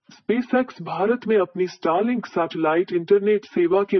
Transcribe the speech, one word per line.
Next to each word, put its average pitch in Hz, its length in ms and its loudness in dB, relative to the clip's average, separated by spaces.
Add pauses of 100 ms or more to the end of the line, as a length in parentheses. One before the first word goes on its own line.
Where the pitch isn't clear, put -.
(120)
SpaceX 254 680 -4
भारत 190 460 -2
में 220 100 2
अपनी 185 300 0
Starlink 196 600 -2
सैटेलाइट 165 680 -2
इंटरनेट 202 520 2
सेवा 175 380 0
के 202 160 0